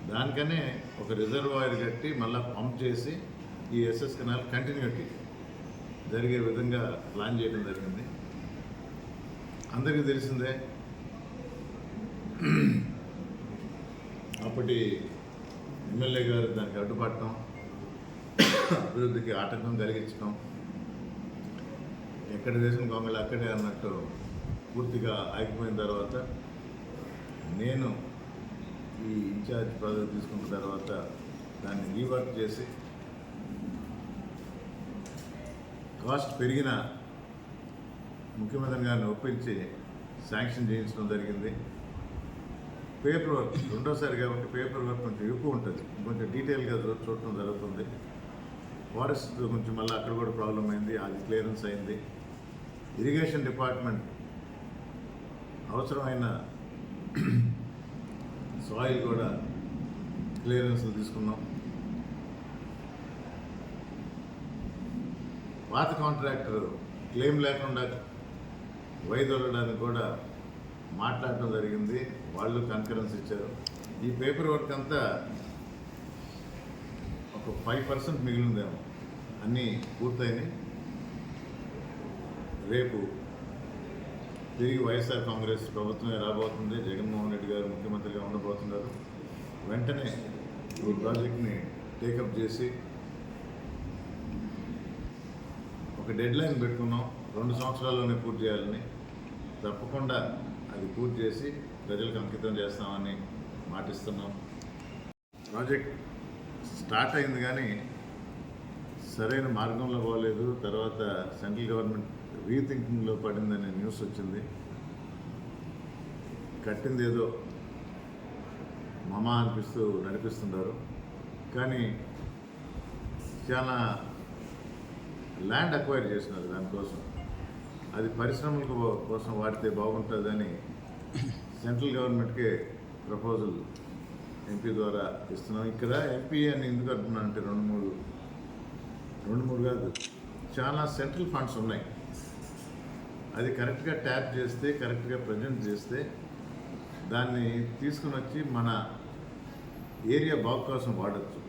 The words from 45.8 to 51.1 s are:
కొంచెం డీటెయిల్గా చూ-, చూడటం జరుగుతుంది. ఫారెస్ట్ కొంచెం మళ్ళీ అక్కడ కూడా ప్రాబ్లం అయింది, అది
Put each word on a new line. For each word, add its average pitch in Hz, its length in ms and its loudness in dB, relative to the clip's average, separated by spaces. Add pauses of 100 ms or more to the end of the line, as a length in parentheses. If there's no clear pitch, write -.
కొంచెం 113 280 0
డీటెయిల్గా 131 500 2
చూ-, 110 200 0
చూడటం 113 360 -2
జరుగుతుంది. 101 440 -2 (1120)
ఫారెస్ట్ 135 440 0 (160)
కొంచెం 110 240 2
మళ్ళీ 113 200 2
అక్కడ 113 220 0
కూడా 107 200 2
ప్రాబ్లం 107 320 4
అయింది, 104 320 2
అది 98 140 -2 (100)